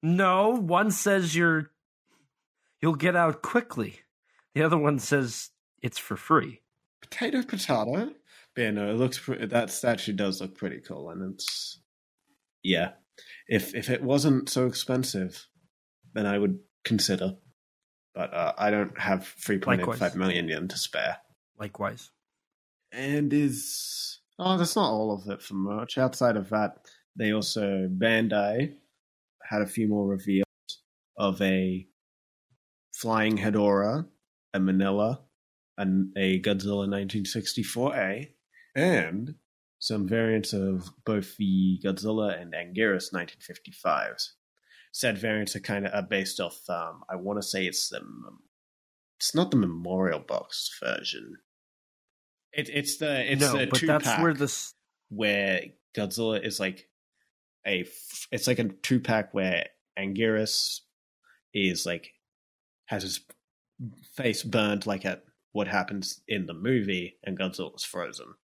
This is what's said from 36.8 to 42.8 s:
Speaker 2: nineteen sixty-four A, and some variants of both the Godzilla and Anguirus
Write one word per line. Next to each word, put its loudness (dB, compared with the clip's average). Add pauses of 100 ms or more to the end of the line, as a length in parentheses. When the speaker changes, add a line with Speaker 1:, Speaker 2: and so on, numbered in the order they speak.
Speaker 2:
nineteen -4
sixty-four -4
A, -2 (420)
and 2 (440)
some -2
variants 2
of -2 (160)
both -2
the 2
Godzilla -2
and -12
Anguirus 0